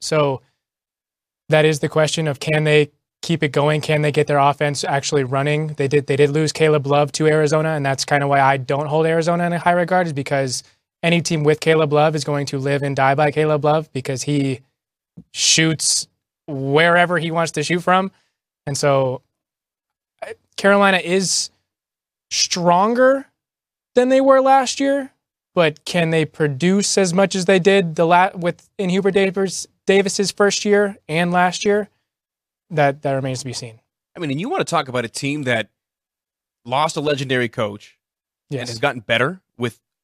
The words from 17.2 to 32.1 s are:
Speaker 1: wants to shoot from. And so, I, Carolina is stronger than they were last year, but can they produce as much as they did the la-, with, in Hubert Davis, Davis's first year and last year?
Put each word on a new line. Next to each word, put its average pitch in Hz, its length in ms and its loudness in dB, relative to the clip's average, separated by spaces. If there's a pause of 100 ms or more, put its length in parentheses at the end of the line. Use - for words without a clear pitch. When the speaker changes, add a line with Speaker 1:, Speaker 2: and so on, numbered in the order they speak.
Speaker 1:
wants 165 220 -4
to 151 100 -4
shoot 165 180 -2
from. 185 320 0 (540)
And 143 120 -6
so, 135 440 0 (1000)
I, 220 120 -14 (220)
Carolina 196 420 2
is 180 520 -2 (800)
stronger 233 960 2 (680)
than 247 140 4
they 262 120 4
were 269 200 6
last 269 400 2
year, 277 320 -2 (420)
but 160 300 0
can 165 260 -2
they 160 140 2
produce 165 720 0
as 190 160 2
much 190 220 2
as 185 100 -2
they 190 140 4
did 180 380 2
the 170 100 2
la-, 175 280 4
with, 175 440 -6
in 190 100 -4
Hubert 190 220 0
Davis, 190 560 -2 (200)
Davis's 196 440 2
first - 340 0
year 202 320 2 (120)
and 175 240 -2
last 180 320 0
year? 208 240 0 (840)